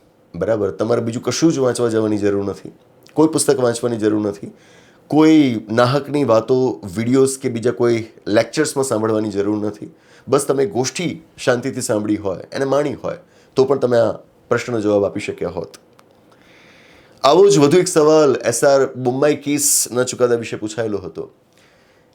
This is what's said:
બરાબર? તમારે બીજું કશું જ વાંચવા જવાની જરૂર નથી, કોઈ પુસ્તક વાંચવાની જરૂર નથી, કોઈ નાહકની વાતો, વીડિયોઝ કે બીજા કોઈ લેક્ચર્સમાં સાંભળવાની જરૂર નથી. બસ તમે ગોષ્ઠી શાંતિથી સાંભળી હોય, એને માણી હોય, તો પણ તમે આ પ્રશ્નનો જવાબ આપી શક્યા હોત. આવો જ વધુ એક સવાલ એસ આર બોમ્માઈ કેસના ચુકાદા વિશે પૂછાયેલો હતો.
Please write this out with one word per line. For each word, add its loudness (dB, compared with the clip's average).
બરાબર? -2
તમારે -2
બીજું -6
કશું 0
જ -4
વાંચવા 0
જવાની 0
જરૂર -2
નથી, -10
કોઈ 4
પુસ્તક 0
વાંચવાની -2
જરૂર 0
નથી, -8
કોઈ 4
નાહકની 0
વાતો, 2
વીડિયોઝ 0
કે -6
બીજા -2
કોઈ 0
લેક્ચર્સમાં 0
સાંભળવાની -2
જરૂર -2
નથી. -10
બસ 0
તમે 0
ગોષ્ઠી -6
શાંતિથી -2
સાંભળી -2
હોય, -6
એને -4
માણી -2
હોય, -10
તો 4
પણ 2
તમે 2
આ 2
પ્રશ્નનો -2
જવાબ 2
આપી -6
શક્યા -8
હોત. -12
આવો 6
જ 4
વધુ 6
એક 2
સવાલ 4
એસ 0
આર 4
બોમ્માઈ 0
કેસના -2
ચુકાદા 0
વિશે -6
પૂછાયેલો -6
હતો. -12